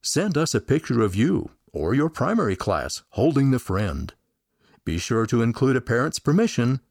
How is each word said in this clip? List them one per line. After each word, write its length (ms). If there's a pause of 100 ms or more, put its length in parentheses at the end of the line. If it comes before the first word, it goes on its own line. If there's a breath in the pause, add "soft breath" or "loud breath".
Send 360
us 180
a 60
picture 400
of 120
you 380 (220)
or 200
your 160
primary 460
class 540
holding 420
the 80
Friend. 540 (720 soft breath)
Be 120
sure 280
to 160
include 340
a 60
parent's 380
permission. 600 (120)